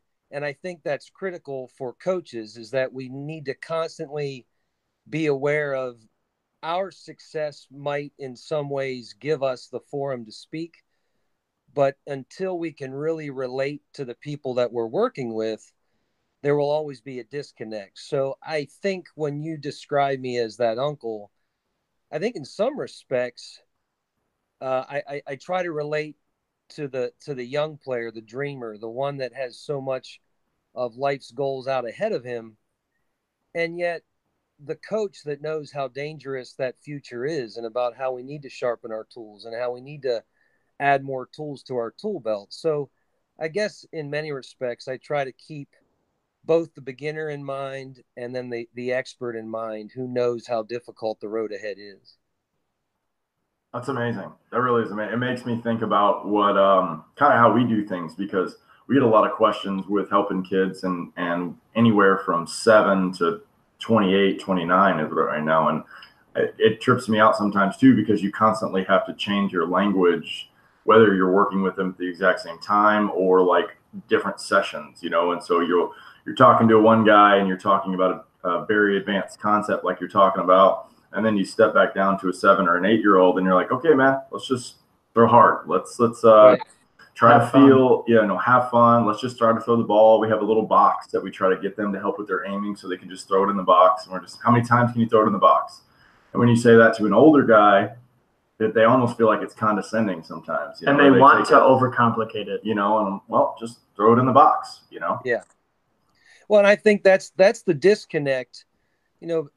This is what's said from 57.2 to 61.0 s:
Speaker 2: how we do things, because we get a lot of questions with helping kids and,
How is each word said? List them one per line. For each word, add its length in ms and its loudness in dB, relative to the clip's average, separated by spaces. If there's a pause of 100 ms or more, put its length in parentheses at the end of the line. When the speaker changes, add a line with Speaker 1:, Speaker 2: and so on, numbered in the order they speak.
Speaker 2:
how 160 6
we 140 2
do 200 -2
things, 300 -10
because 400 -4 (320)
we 80 0
get 80 4
a 40 4
lot 220 4
of 60 -8
questions 520 -2
with 220 -2
helping 340 -2
kids 400 -2
and, 340 -6